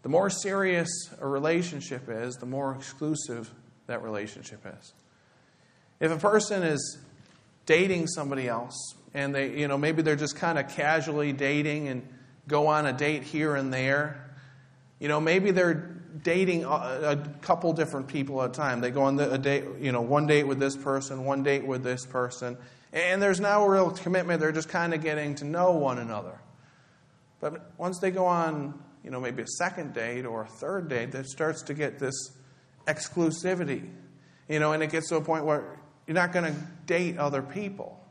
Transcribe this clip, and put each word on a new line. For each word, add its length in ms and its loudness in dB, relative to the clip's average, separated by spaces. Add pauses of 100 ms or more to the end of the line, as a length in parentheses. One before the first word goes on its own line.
The 80 -6
more 220 4
serious 580 0 (320)
a 60 -4
relationship 800 -2
is, 280 -6
the 100 -12
more 260 -4
exclusive 760 -6 (340)
that 160 -6
relationship 640 -10 (140)
is. 140 -20 (1040)
If 120 2
a 60 0
person 460 4
is 340 -2 (680)
dating 400 4
somebody 400 -4
else, 480 -6 (180)
and 200 -2
they, 240 -2
you 100 0
know, 100 0
maybe 240 2
they're 140 4
just 240 -4
kinda 240 2
casually 720 0
dating 540 0
and 200 -6 (400)
go 200 4
on 180 4
a 80 2
date 300 0
here 320 0
and 180 -2
there, 560 0 (720)
you 80 -2
know, 120 4
maybe 300 4
they're 240 4 (480)
dating 440 2
a, 40 -6
a 480 0 (240)
couple 320 2
different 340 -2
people 360 -2
at 80 -2
a 20 -10
time. 260 0
They 120 0
go 120 2
on 120 4
the, 180 2
a 40 0
date, 260 0 (160)
you 120 0
know, 100 2
one 260 4
date 160 6
with 160 0
this 160 0
person, 500 -4
one 160 0
date 240 2
with 180 -2
this 220 -4
person, 520 -4 (360)
and 280 2
there's 180 4
no 260 6
real 260 6
commitment. 480 0
They're 120 4
just 180 -2
kinda 300 0
getting 360 -2
to 100 -10
know 260 4
one 260 2
another. 420 -8 (1000)
But 380 -8
once 220 -4
they 120 2
go 140 2
on, 580 0 (200)
you 60 -14
know, 120 -6
maybe 200 -4
a 60 -8
second 460 -4
date 320 -4
or 180 -6
a 40 -10
third 420 -6
date, 220 -2
there 120 -8
starts 400 -4
to 100 -8
get 240 -4
this 160 -4 (720)
exclusivity, 1040 -2 (580)
you 120 0
know, 140 4
and 100 2
it 80 -2
gets 180 -2
to 60 2
a 60 2
point 240 0
where 340 0 (260)
you're 100 -2
not 180 4
gonna 220 0 (300)
date 320 0
other 240 0
people. 680 -8